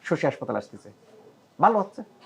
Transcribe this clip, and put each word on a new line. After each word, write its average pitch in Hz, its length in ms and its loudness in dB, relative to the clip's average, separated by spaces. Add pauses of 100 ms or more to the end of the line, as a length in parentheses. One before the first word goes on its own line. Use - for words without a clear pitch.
শশী 156 220 0
হাসপাতালে 120 320 -2
আসতেছে, - 320 -12 (680)
ভালো 214 180 6
হচ্ছে, - 240 -4 (240)